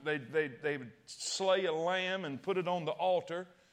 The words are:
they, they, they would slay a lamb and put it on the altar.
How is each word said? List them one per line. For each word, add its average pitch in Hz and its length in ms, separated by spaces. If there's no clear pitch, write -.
they, 151 140
they, 143 300
they 147 280
would 123 160
slay 190 580
a 170 80
lamb 185 540
and 135 160
put 185 160
it 175 100
on 180 160
the 151 60
altar. 180 560